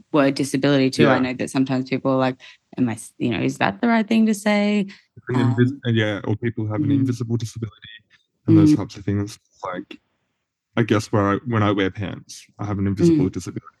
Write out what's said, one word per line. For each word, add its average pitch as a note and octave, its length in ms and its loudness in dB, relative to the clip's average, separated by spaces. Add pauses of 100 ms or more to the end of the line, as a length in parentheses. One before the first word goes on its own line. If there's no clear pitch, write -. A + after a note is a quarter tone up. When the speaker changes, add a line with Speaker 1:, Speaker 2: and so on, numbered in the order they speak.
(140)
Speaker 1:
word C#3 220 4
disability C3+ 540 0
too, B2+ 200 2
I C3 80 4
Speaker 2:
Yeah. - 20 0
Speaker 1:
know B2+ 160 -2
that G#2+ 160 -6
sometimes C3 380 -2
people C3+ 220 -2
are C3 60 2
like, C3 200 0 (400)
"Am B2 120 0
I A2 40 -4
s-," - 260 -16
you B2 120 -2
know, G2+ 100 -2
"Is C3+ 180 -2
that F3+ 220 -2
the A#3+ 60 0
right A3+ 200 2
thing A3 200 2
to G#3+ 60 2
say?" G#3 540 0 (420)
Speaker 2:
An B2 60 0
invis-, B2 380 2
Speaker 1:
Um, C#3 140 -14
Speaker 2:
uh, A#2 40 0
yeah, G#2+ 340 0
or G#2+ 120 0
people A2+ 300 -6
have G#2+ 160 -4
an - 80 -2
Speaker 1:
mm. C#3+ 100 2
Speaker 2:
invisible A#2 360 -2
disability A2+ 380 -8 (720)
and D#3+ 100 8
those D#3 160 8
Speaker 1:
Mm. C#3+ 40 4
Speaker 2:
types G2+ 200 -6
of G2 80 -14
things. G2+ 340 -4 (240)
Like, F#2 360 -10 (760)
I A#2+ 60 2
guess G#2+ 280 0
where G2+ 220 2
I, - 20 2 (120)
when A2+ 160 0
I G#2 80 2
wear F#2+ 200 0
pants, - 540 -12 (140)
I G#2+ 60 -8
have G2+ 140 -4
an G2 80 -2
invisible D3 420 2
Speaker 1:
Mm. - 40 -12
Speaker 2:
disability F2 340 -10 (120)